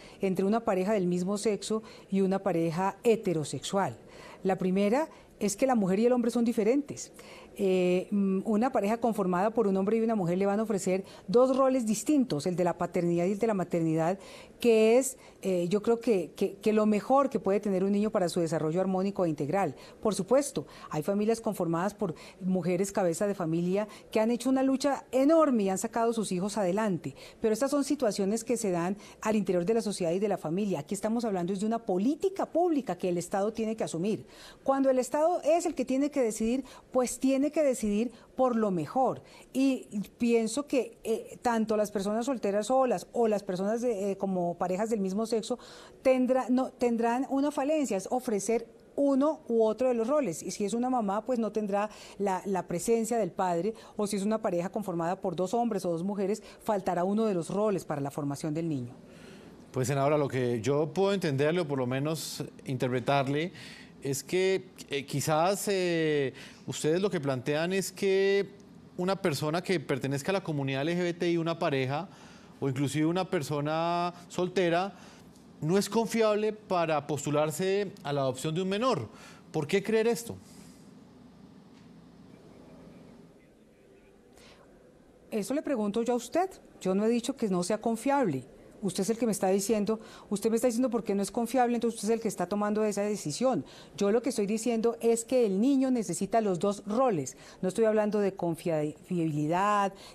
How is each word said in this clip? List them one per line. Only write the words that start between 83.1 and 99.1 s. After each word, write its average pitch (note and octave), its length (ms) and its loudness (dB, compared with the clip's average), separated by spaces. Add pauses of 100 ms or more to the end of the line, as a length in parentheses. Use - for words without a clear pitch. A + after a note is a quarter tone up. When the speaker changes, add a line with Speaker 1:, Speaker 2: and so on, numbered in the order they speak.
Speaker 1:
Eso A3+ 240 -4
le D4+ 80 -2
pregunto A3 400 -2
yo A#3+ 100 0
a B3 40 2
usted. E4 320 -2 (320)
Yo F#3 140 -2
no G3+ 100 0
he A3 40 4
dicho A#3+ 280 0
que A3 120 -2
no F3+ 160 0
sea G#3+ 160 -2
confiable. A#3 640 0 (360)
Usted G3 220 -2
es F#3 80 -2
el A3+ 80 0
que B3 80 0
me G#3+ 60 0
está F#3+ 160 0
diciendo, G#3 500 0 (320)
usted G#3+ 200 0
me A3 40 0
está A3+ 140 4
diciendo B3 200 0
por A3+ 140 -2
qué G3+ 100 -4
no G3 80 0
es G3 120 -4
confiable, A#3+ 420 2
entonces A3+ 220 -2
usted G#3 140 -4
es A#3 40 4
el A3+ 80 -4
que A3 60 -2
está F3+ 180 -4
tomando G#3 380 0
esa G3+ 180 0
decisión. G#3 640 -2 (320)
Yo G3+ 160 2
lo A#3+ 100 2
que C#4+ 60 -2
estoy G#3 180 -2
diciendo A3+ 540 0
es A3+ 240 2
que B3+ 200 2
el G3 160 2
niño C4 300 4
necesita A3 500 0
los F#3 200 0
dos G3+ 260 -2
roles. G#3 500 0 (240)
No F#3 80 0
estoy A3 180 2
hablando G#3+ 340 2
de F#3+ 140 0
confiabilidad, E3 1600 0 (220)